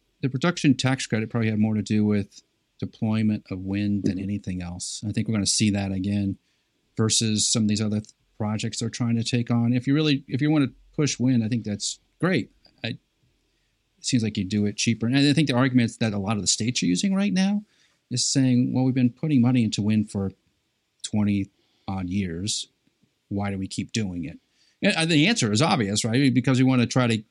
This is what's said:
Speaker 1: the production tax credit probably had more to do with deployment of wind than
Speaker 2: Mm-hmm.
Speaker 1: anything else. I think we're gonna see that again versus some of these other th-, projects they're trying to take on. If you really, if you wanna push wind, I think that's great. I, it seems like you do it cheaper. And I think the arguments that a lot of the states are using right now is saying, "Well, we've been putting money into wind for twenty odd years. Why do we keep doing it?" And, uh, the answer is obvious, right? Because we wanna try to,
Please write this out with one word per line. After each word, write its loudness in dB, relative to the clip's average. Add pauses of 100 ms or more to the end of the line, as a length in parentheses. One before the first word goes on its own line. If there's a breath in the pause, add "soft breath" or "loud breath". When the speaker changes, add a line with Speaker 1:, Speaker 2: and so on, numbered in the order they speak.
(220)
Speaker 1:
the -2
production 2
tax -2
credit -2
probably 0
had 0
more 2
to 0
do 0
with 0 (380)
deployment -2
of -8
wind -2
than 0
Speaker 2:
Mm-hmm. -6
Speaker 1:
anything -6
else. -10
I -2
think -2
we're -2
gonna 0
see 2
that 0
again -2 (600)
versus 0
some 0
of 2
these 0
other -2
th-, -14 (240)
projects -6
they're -4
trying -2
to 0
take -2
on. 2
If -2
you 2
really, 2
if -4
you 2
wanna 2 (260)
push 0
wind, 2
I -2
think -2
that's -6 (200)
great. 0 (320)
I, -4
it -10 (1040)
seems 0
like -4
you 0
do 0
it -2
cheaper. 0
And 2
I 4
think 2
the 0
arguments 2
that 0
a -4
lot -2
of -2
the -6
states -2
are 0
using 0
right 0
now 0 (480)
is -2
saying, 2
"Well, 0
we've 0
been 4
putting 0
money 4
into -2
wind 2
for -2 (720)
twenty 0 (380)
odd -6
years. -4 (600)
Why -4
do -6
we -6
keep -8
doing -4
it?" -12 (440)
And, 0
uh, -2
the 4
answer 0
is 2
obvious, 0
right? 2
Because 2
we 4
wanna 4
try 2
to, 0